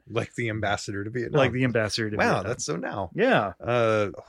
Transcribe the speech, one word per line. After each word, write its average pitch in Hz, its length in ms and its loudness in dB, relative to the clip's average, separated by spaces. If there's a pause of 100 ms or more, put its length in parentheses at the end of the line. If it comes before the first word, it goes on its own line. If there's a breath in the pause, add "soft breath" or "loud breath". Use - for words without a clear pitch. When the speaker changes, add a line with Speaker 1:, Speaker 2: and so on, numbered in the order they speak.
Speaker 1:
Like 110 260 -4
the 120 140 -4
ambassador 104 540 -2
to 110 60 -8
Vietnam. 123 280 -2
Speaker 2:
Like 131 140 4
the 127 140 0
ambassador 110 440 0
to 107 80 -4
Speaker 1:
Wow, 196 60 4 (120)
Speaker 2:
Vietnam. 98 120 0
Speaker 1:
that's - 180 -4
so 156 120 -4
now. 98 360 -6
Speaker 2:
Yeah. 156 460 2
Speaker 1:
Uh, 110 520 2 (180)